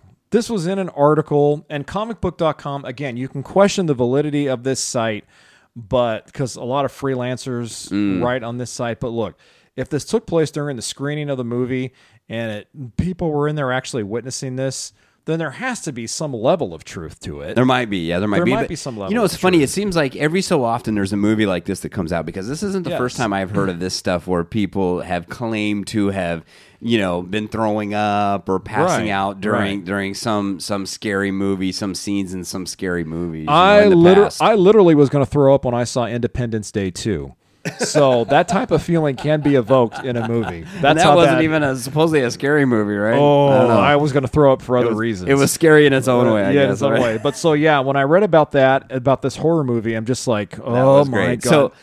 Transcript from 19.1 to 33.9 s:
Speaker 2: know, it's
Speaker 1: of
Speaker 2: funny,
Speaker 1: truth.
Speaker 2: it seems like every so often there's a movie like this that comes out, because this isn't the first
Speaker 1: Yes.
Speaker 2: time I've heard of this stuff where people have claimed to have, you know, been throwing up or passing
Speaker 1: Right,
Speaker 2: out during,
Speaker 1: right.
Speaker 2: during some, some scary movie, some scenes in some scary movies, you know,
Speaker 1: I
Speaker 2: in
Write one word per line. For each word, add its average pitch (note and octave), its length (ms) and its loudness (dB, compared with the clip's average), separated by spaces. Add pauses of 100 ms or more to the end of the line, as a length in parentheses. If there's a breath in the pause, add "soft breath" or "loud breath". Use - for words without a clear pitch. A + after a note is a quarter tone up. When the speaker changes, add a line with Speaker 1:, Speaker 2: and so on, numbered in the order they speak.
Speaker 2:
know, A#3 100 2
it's F3+ 100 0
Speaker 1:
of - 60 -12
Speaker 2:
funny, F#3 180 4
Speaker 1:
truth. C#3 120 2
Speaker 2:
it - 20 -8
seems G3 240 -4
like C#3+ 200 -2
every D#3 260 0
so D#3+ 220 0
often A#2 320 -2
there's G2 160 0
a G#2+ 40 0
movie G#2+ 300 2
like F2+ 180 -2
this F#2+ 160 -6
that E2 100 -10
comes E2+ 220 -4
out, E2 140 -4
because F#2+ 220 -10
this D3+ 160 -8
isn't G3 180 -4
the D#3+ 160 -6
first B2 160 -2
Speaker 1:
Yes. - 40 -8
Speaker 2:
time A2 140 0
I've F#2+ 200 -4
heard G2 160 -2
of F2 100 -6
this F2+ 160 -6
stuff F2+ 320 -4
where F2+ 180 0
people F#2 560 -4
have F2 280 -6
claimed G#2 600 -4
to G#2 200 -2
have, E2+ 360 -4 (360 soft breath)
you A#2 180 0
know, F2+ 240 -2
been G#2 260 -6
throwing G#2+ 460 -4
up G2+ 540 -2
or F#2+ 100 0
passing A2 480 -2
Speaker 1:
Right, G#2 60 -2
Speaker 2:
out G2 280 -4
during, G2+ 380 -2
Speaker 1:
right. F#2 60 -10
Speaker 2:
during G2 300 -4
some, G2+ 440 -4
some G2 280 -8
scary G2 440 -4
movie, G2 420 -2
some F#2+ 220 -6
scenes G2 400 -6
in F#2 100 -8
some F2+ 220 -10
scary F2 380 -6
movies, D#2+ 380 -6
you D#2 40 -10
know, D3 60 -2
Speaker 1:
I F#3+ 320 6
Speaker 2:
in G3+ 60 6